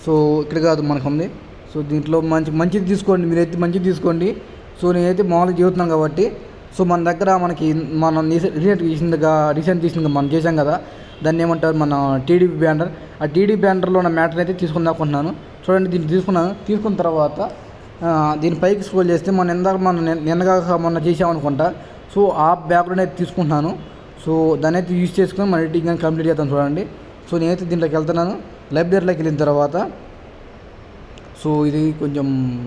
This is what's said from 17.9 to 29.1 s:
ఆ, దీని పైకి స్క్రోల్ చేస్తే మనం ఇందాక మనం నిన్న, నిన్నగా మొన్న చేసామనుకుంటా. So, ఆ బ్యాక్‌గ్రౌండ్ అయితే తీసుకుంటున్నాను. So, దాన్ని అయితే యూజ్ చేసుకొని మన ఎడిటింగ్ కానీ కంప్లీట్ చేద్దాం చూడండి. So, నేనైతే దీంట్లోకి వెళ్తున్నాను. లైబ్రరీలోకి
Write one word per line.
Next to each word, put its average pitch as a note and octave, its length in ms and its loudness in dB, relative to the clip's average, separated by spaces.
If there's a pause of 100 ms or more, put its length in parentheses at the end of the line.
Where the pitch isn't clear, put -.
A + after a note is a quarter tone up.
ఆ, - 20 2 (320)
దీని E3+ 220 2
పైకి G3 240 2
స్క్రోల్ F#3 260 2
చేస్తే F3+ 240 0
మనం F3+ 200 2
ఇందాక F#3+ 280 0
మనం F3 200 2
నిన్న, E3 220 -2
నిన్నగా F3+ 580 2
మొన్న E3+ 120 0 (100)
చేసామనుకుంటా. D#3+ 600 0 (460)
So, G3 80 2 (260)
ఆ - 20 4 (220)
బ్యాక్‌గ్రౌండ్ F3+ 320 2
అయితే F3+ 180 -4
తీసుకుంటున్నాను. D#3 500 0 (520)
So, D#3+ 100 0 (300)
దాన్ని D#3+ 160 2
అయితే F3 200 -4
యూజ్ F3+ 200 0
చేసుకొని F#3+ 320 0
మన E3+ 140 2
ఎడిటింగ్ D#3+ 240 -2
కానీ E3+ 160 -2
కంప్లీట్ D#3+ 240 0
చేద్దాం D#3 240 0
చూడండి. C#3+ 300 0 (440)
So, - 140 -6
నేనైతే F3+ 300 -2
దీంట్లోకి E3 260 0
వెళ్తున్నాను. E3+ 360 0 (440)
లైబ్రరీలోకి F3+ 440 2